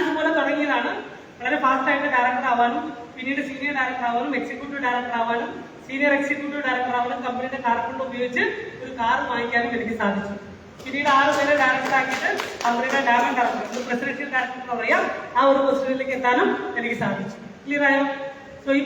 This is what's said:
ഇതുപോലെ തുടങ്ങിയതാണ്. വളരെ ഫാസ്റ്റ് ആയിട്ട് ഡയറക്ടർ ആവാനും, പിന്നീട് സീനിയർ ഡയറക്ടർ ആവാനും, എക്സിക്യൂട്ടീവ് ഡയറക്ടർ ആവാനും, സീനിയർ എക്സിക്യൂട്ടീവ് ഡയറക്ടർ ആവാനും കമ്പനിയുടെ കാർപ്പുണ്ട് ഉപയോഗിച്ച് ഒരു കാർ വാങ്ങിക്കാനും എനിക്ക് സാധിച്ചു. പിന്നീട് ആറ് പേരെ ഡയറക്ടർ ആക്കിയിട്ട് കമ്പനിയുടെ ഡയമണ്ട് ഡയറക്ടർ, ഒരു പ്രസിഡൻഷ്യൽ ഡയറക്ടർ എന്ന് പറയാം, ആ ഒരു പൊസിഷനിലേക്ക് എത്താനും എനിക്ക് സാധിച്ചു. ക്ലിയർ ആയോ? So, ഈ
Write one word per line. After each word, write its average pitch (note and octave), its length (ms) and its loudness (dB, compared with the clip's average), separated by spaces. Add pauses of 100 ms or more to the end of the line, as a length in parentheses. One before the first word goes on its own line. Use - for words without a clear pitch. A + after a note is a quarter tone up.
ഇതുപോലെ D#4+ 260 0
തുടങ്ങിയതാണ്. C#4 640 0 (480)
വളരെ - 220 -2
ഫാസ്റ്റ് C4 300 2
ആയിട്ട് C#4 160 0
ഡയറക്ടർ B3+ 440 2
ആവാനും, A#3+ 420 2 (240)
പിന്നീട് C4+ 260 -4
സീനിയർ C4+ 320 -4
ഡയറക്ടർ B3+ 300 -2
ആവാനും, A#3+ 320 0
എക്സിക്യൂട്ടീവ് C#4 480 -6
ഡയറക്ടർ B3 360 0
ആവാനും, A#3 440 -2 (240)
സീനിയർ C#4 240 2
എക്സിക്യൂട്ടീവ് C#4+ 500 -2
ഡയറക്ടർ B3 340 0
ആവാനും B3 260 -2
കമ്പനിയുടെ B3+ 440 -4
കാർപ്പുണ്ട് C4 380 0
ഉപയോഗിച്ച് B3 360 -2 (440)
ഒരു - 60 -10
കാർ A#3 400 0
വാങ്ങിക്കാനും A#3+ 440 0
എനിക്ക് A3 240 -2
സാധിച്ചു. G3+ 360 0 (500)
പിന്നീട് C#4 240 -2
ആറ് C#4+ 260 6
പേരെ C#4+ 220 4
ഡയറക്ടർ C4 380 2
ആക്കിയിട്ട് C4 480 0 (220)
കമ്പനിയുടെ B3+ 420 2
ഡയമണ്ട് A#3+ 340 4
ഡയറക്ടർ, - 320 0
ഒരു B3 160 -4
പ്രസിഡൻഷ്യൽ C4+ 460 -4
ഡയറക്ടർ B3+ 260 -2
എന്ന് A#3 220 -4
പറയാം, E4+ 280 2 (260)
ആ B3+ 80 8
ഒരു C4+ 140 8
പൊസിഷനിലേക്ക് C4 520 2
എത്താനും - 680 2
എനിക്ക് A#3 180 -2
സാധിച്ചു. - 720 -6
ക്ലിയർ C#4+ 160 0
ആയോ? C#4 240 4 (600)
So, C#4 80 4
ഈ C#4 120 4